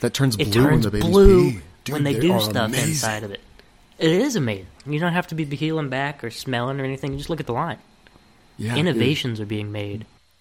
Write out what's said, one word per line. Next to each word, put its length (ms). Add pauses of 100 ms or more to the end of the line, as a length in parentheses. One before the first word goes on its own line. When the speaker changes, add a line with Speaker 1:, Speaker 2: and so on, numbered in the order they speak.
Speaker 1:
That 140
turns 220
Speaker 2:
It 160
Speaker 1:
blue 100
when 80
Speaker 2:
turns 160
Speaker 1:
the 40
babies 200
Speaker 2:
blue 420
Speaker 1:
pee. 80 (240)
Dude, 80
Speaker 2:
when 120
they 100
Speaker 1:
they 60
Speaker 2:
do 120
Speaker 1:
are 80
Speaker 2:
stuff 300
Speaker 1:
amazing. 180
Speaker 2:
inside 340
of 80
it. 100 (580)
It 120
is 260
amazing. 300 (200)
You 120
don't 140
have 160
to 60
be 100
peeling 460
back 340
or 60
smelling 500
or 40
anything. 280
You 60
just 120
look 100
at 60
the 60
line. 260 (800)
Speaker 1:
Yeah, 180
dude. 120
Speaker 2:
Innovations 540
are 60
being 240
made. 360 (340)